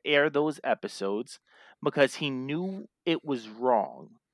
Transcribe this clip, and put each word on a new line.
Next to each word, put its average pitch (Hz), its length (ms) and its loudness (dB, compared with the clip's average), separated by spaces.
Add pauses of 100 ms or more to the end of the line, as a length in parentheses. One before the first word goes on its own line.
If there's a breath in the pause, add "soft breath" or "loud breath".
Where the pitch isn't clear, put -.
air 147 220 4
those 147 340 -2
episodes 104 760 -4 (440)
because 139 320 2
he 147 140 -4
knew 160 580 -6 (180)
it 165 200 0
was 120 240 -4
wrong. 110 600 0 (220)